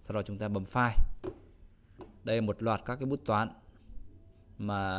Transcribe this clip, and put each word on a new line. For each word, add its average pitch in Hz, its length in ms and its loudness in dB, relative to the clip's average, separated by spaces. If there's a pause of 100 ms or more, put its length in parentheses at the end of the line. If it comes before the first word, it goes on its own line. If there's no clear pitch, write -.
Sau 104 120 -8
đó 104 60 0
chúng 98 160 -8
ta 107 100 -4
bấm 101 160 -2
file. 120 320 0 (1300)
Đây 113 120 0
là 113 60 2
một 104 220 -2
loạt 110 220 0
các 123 100 -6
cái 135 100 -6
bút 139 200 -2
toán 107 240 2 (1080)
mà, 101 180 -4 (240)